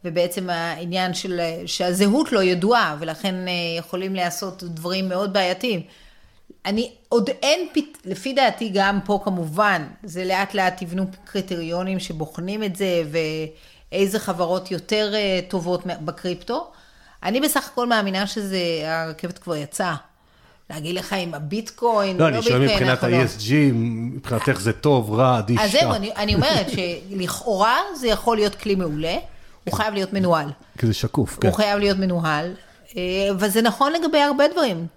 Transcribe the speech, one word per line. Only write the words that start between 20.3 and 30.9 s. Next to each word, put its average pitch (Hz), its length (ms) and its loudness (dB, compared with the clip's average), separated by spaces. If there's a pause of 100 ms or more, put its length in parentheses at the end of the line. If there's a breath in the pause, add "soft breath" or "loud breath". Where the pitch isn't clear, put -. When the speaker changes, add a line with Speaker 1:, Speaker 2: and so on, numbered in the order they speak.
Speaker 1:
להגיד 156 240 -6
לך 185 180 -6
אם 175 220 -4
הביטקוין, 202 840 0
Speaker 2:
לא, 165 140 6
Speaker 1:
לא - 60 0
Speaker 2:
אני - 60 0
שואל - 160 4
Speaker 1:
ביטקוין, 135 140 6
Speaker 2:
מבחינת 127 180 4 (140)
Speaker 1:
אנחנו 123 40 2
לא. 120 80 4
Speaker 2:
ה-E 127 100 4
S - 140 -4
G, 107 120 0 (220)
מבחינתך 117 880 -2
זה 110 120 0
טוב, 120 400 2
רע, 127 260 4
עדיף 113 220 2
Speaker 1:
אז 214 100 2
Speaker 2:
שם. 254 100 4
Speaker 1:
זהו, 117 120 4
אני, 196 240 -2
אני 208 180 0
אומרת 247 360 2
שלכאורה 190 1040 0 (180)
זה 254 140 -2
יכול 226 280 2
להיות 208 180 2
כלי 208 200 -2
מעולה, 165 420 -2 (480 soft breath)
הוא - 100 -4
חייב 214 200 -2
להיות 190 180 -2
מנוהל. 175 360 2 (300)
Speaker 2:
כי - 80 0
זה 110 80 4